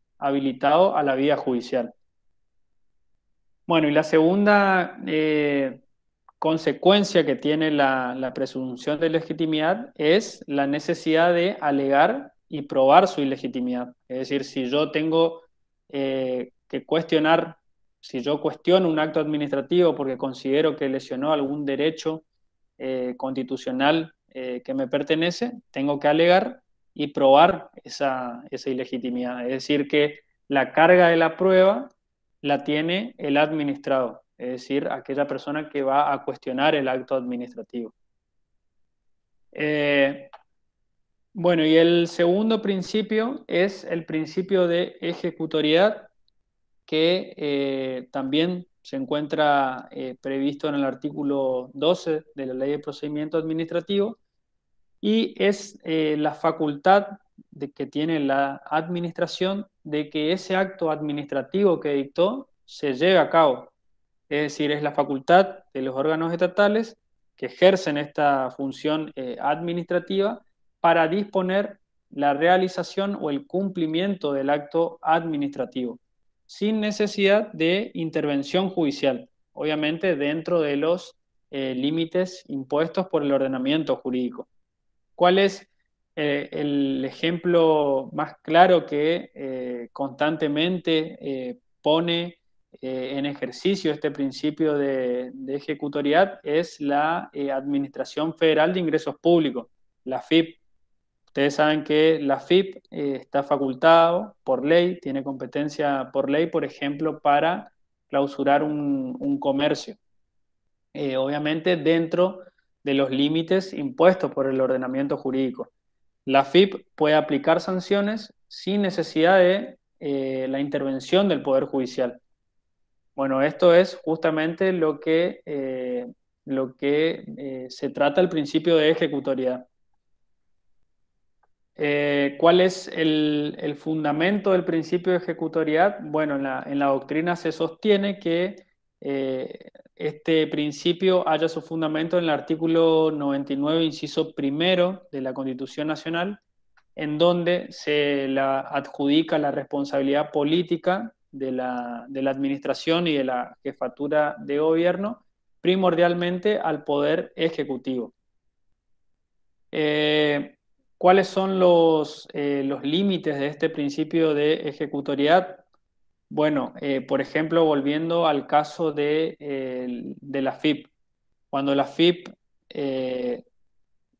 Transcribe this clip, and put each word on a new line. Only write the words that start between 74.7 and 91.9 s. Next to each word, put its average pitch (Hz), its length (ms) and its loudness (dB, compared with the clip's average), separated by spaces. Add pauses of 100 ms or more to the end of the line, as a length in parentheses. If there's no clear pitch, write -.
administrativo, 143 960 -2 (500)
sin 214 300 -2
necesidad 208 760 0
de 175 400 0
intervención 156 800 -2
judicial, 139 580 -2 (240)
obviamente 156 640 -2
dentro 160 460 -2
de 143 160 0
los, 165 380 -2 (360)
eh, 135 240 -6
límites 165 720 -2
impuestos 151 600 -2
por 156 140 0
el 143 100 0
ordenamiento 135 640 0
jurídico. 127 500 -6 (640)
¿Cuál 180 240 4
es, 196 320 0 (460)
eh, 143 360 -2
el 143 540 -2
ejemplo 160 1080 2
más - 280 -6
claro 170 460 6
que, 160 480 -2
eh, 127 580 -8
constantemente, 156 1300 -2
eh, 131 380 -8 (240)
pone, 170 560 0 (420)